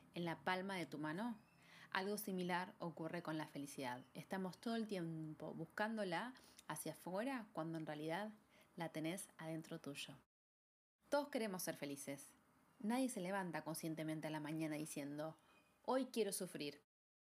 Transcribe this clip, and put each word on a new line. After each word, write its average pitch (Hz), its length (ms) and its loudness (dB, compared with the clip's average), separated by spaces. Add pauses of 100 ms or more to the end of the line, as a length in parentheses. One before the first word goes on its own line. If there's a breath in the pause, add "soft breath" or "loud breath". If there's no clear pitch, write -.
(140 loud breath)
en 175 100 0
la 165 180 2
palma 185 340 4
de 165 100 0
tu 156 100 -6
mano? 175 420 0 (520 loud breath)
Algo 196 260 4
similar 180 640 2
ocurre 170 440 -2
con 160 140 0
la 156 100 0
felicidad. 135 560 -4 (120)
Estamos 185 440 -2
todo 233 180 0
el 220 100 2
tiempo 160 680 -2
buscándola 208 800 0 (340 loud breath)
hacia 156 260 -2
afuera 214 600 -2
cuando 165 240 -2
en 160 80 -2
realidad 160 480 0 (440 loud breath)
la 165 120 0
tenés 160 480 -2
adentro 160 460 -4
tuyo. 139 320 -6 (960)
Todos 285 180 6
queremos 214 340 2
ser - 140 0
felices. 139 560 -4 (460)
Nadie 247 320 4
se 220 100 -2
levanta 180 420 0
conscientemente 156 680 0
a - 20 0
la 156 100 0
mañana 151 360 0
diciendo, 151 600 -2 (460 loud breath)
"Hoy 254 240 4
quiero 208 260 4
sufrir". 156 480 -2 (500)